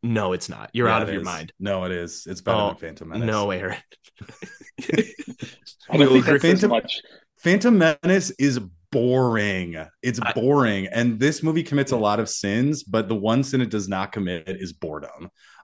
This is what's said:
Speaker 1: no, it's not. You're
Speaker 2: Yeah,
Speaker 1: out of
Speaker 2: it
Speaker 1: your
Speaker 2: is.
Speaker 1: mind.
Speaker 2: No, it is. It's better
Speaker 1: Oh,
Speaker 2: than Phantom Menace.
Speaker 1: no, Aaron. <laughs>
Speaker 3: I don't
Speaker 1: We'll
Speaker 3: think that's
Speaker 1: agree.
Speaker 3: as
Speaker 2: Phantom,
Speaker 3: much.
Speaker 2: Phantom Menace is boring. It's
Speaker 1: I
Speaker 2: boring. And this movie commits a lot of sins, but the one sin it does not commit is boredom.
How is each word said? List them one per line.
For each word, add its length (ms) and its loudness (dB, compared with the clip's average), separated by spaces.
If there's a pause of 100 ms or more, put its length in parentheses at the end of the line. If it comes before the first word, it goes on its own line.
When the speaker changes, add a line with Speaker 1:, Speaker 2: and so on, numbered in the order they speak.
Speaker 1:
no, 300 0
it's 160 -4
not. 240 -14
You're 140 2
Speaker 2:
Yeah, 80 4
Speaker 1:
out 80 2
of 60 -4
Speaker 2:
it 40 -6
Speaker 1:
your 100 -6
Speaker 2:
is. 40 -8
Speaker 1:
mind. 320 -10
Speaker 2:
No, 260 -4
it 60 -6
is. 360 -8
It's 140 -12
better 180 0
Speaker 1:
Oh, 100 2
Speaker 2:
than 80 -6
Phantom 320 -14
Menace. 180 -4
Speaker 1:
no, 240 0
Aaron. 260 -4 (440)
<laughs> 680 -18
Speaker 3:
I 140 0 (880)
don't 80 0
Speaker 1:
We'll 120 8
Speaker 3:
think 160 8
that's 100 4
Speaker 1:
agree. 0 -
Speaker 3:
as 240 4
Speaker 2:
Phantom, 100 4
Speaker 3:
much. 300 -2 (380)
Speaker 2:
Phantom 380 4
Menace 540 2
is 300 0 (320)
boring. 840 2 (240)
It's 200 -4
Speaker 1:
I 120 -4
Speaker 2:
boring. 540 2
And 320 0
this 240 0
movie 220 0
commits 260 -2
a 60 0
lot 240 2
of 80 -2
sins, 560 -2
but 240 -2
the 80 -2
one 260 2
sin 180 0
it 80 0
does 200 -4
not 240 -4
commit 360 -6
is 240 -10
boredom. 560 -12 (360)